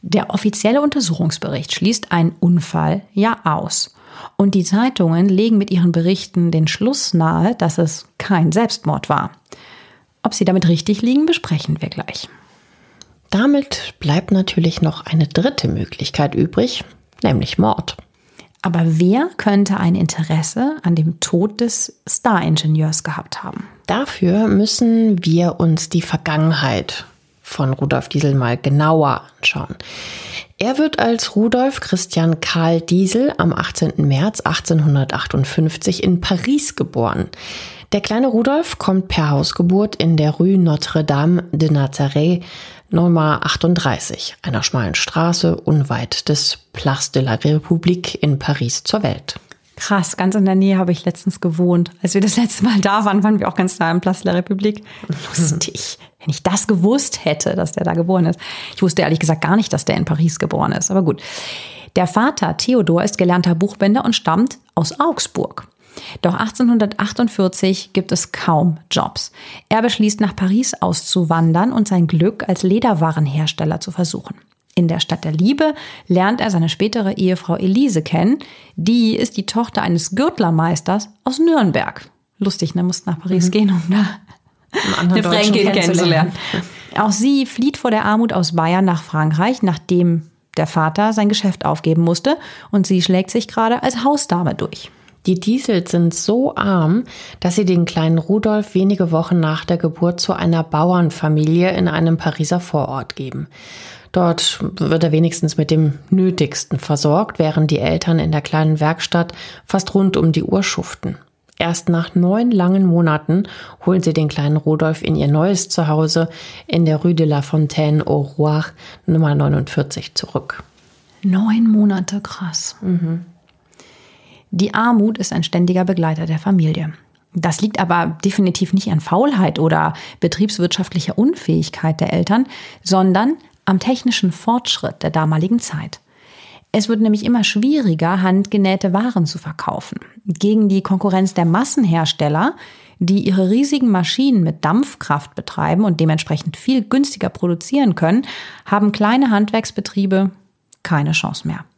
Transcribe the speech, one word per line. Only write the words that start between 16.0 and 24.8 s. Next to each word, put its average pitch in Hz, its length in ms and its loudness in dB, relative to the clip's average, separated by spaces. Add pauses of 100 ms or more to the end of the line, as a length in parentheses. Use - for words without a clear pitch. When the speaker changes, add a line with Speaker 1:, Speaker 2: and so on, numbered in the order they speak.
Speaker 2:
übrig, 214 480 0 (400)
nämlich - 340 0
Mord. - 400 0 (640)
Speaker 1:
Aber 170 240 0
wer 180 520 2
könnte 196 400 2
ein 175 180 2
Interesse 170 880 -2
an 175 100 2
dem 160 260 0
Tod 208 420 0
des - 460 -4
Star-Ingenieurs 156 960 0
gehabt - 380 -10
haben? - 220 -10 (240)
Speaker 2:
Dafür 214 600 0
müssen 220 760 2